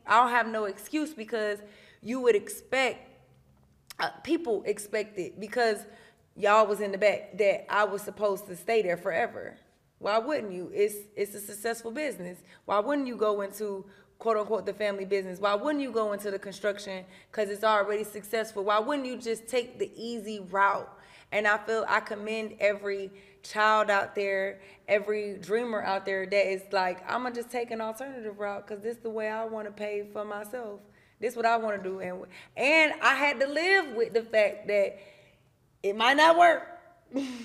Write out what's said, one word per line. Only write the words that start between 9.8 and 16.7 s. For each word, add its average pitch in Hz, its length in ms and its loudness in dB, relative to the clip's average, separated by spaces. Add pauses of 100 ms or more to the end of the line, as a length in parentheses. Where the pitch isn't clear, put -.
Why 208 180 2
wouldn't 226 340 -2
you? 180 220 -10
It's, 208 220 2 (180)
it's 202 220 -4
a 202 40 -12
successful 226 520 -8
business. 185 460 -6 (260)
Why 202 160 0
wouldn't 269 260 0
you 247 80 -6
go 208 280 2
into, 196 420 -6 (340)
quote 220 180 2
unquote, 208 300 -2
the 202 60 -2
family 202 320 -2
business? 185 340 -2
Why 202 160 2
wouldn't 285 280 0
you 254 100 -4
go 214 200 0
into 202 200 -6
the 196 80 -4
construction? 196 640 -6 (260)